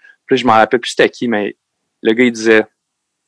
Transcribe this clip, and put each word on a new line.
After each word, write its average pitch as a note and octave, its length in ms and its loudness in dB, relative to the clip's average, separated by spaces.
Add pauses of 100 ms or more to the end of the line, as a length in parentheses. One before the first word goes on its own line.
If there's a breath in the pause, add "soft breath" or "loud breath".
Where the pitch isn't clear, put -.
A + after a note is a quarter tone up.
(260 soft breath)
Puis C3+ 100 -2
là, B2 60 -2
je B2 40 -4
m'en A#2+ 80 2
rappelle A2 260 2
plus - 120 -12
c'était B2 180 0
qui, - 180 -10
mais G#2 300 -6 (440)
le A2+ 120 0
gars, A#2 100 2
il B2 80 0
disait, « A2 320 0 (640)